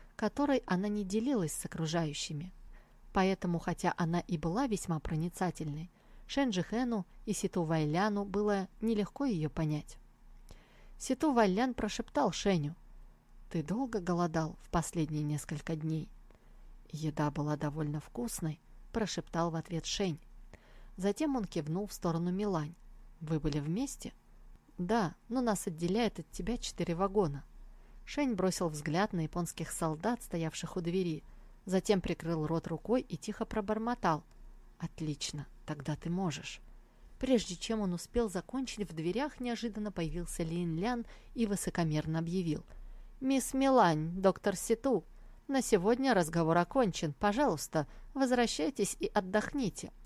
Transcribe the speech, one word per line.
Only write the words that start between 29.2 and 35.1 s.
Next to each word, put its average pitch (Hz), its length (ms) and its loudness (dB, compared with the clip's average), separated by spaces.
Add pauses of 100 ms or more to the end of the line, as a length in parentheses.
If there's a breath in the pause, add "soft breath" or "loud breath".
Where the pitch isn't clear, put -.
японских 165 500 -4
солдат, 170 520 0
стоявших 165 540 -4
у 185 40 0
двери, 170 420 0 (440 soft breath)
затем 190 340 4
прикрыл 160 460 0
рот 165 220 0
рукой 208 340 0
и - 140 -8
тихо - 280 -6
пробормотал: 214 760 0 (560)
«Отлично, 151 680 -6 (200)